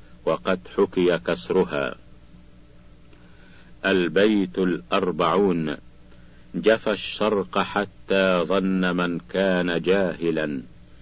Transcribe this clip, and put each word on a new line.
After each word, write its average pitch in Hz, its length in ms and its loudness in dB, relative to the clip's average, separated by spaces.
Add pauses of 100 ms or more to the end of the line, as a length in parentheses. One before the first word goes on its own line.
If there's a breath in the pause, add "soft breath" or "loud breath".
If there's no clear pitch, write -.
(240 loud breath)
وقد 92 360 -2 (160)
حكي 90 420 2
كسرها. 85 760 -2 (1900 loud breath)
البيت 95 720 2
الأربعون. 87 1160 0 (760 loud breath)
جفى 107 360 2
الشرق 101 680 -2
حتى 95 840 0
ظن 92 520 0
من 87 220 -2
كان 90 640 0
جاهلا 80 800 -2 (400 loud breath)